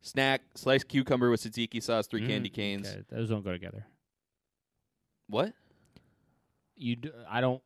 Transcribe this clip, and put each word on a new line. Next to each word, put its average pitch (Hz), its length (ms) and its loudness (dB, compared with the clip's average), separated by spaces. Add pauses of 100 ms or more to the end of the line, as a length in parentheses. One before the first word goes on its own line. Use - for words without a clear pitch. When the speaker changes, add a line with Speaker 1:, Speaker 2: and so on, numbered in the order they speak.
Speaker 1:
Snack, 135 400 2 (140)
sliced 131 320 2
cucumber 127 420 4
with 117 120 4
tzatziki 113 420 -4
sauce, 113 240 2
three 110 140 -2
Speaker 2:
Mm, 113 60 -2
Speaker 1:
candy 107 220 -2
canes. 101 380 -4
Speaker 2:
okay. 98 220 -10
Those 117 200 -4
don't 104 140 -2
go 95 80 -4
together. 92 340 -8 (1400)
Speaker 1:
What? 208 260 0 (1200)
Speaker 2:
You 120 180 -2
d-, 131 160 -12 (180)
I 117 120 0
don't. 127 240 2